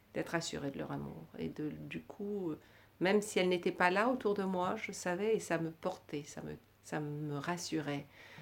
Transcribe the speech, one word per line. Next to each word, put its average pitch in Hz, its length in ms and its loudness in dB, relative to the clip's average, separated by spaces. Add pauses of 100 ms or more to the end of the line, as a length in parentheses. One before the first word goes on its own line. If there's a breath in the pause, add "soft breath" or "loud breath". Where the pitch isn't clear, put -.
(140)
d'être - 220 -2
assurée 156 340 -2
de 139 100 -6
leur 143 120 -4
amour. 143 360 -8 (100)
Et - 100 -4
de, 151 220 -4
du 151 320 -8
coup, 202 500 -4
euh, 151 80 -6 (400 soft breath)
même 202 220 6
si 202 180 0
elles 180 80 6
n'étaient 180 240 4
pas 180 180 6
là 202 200 4
autour 247 240 2
de 202 100 0
moi, 190 320 0
je 214 160 -6
savais 190 440 2
et 180 40 4
ça 165 200 0
me 160 120 -2
portait, 156 520 -6
ça - 180 -12
me, 151 160 -8 (260)
ça 160 160 -4
me 147 380 -2
rassurait. 147 680 -2 (360 loud breath)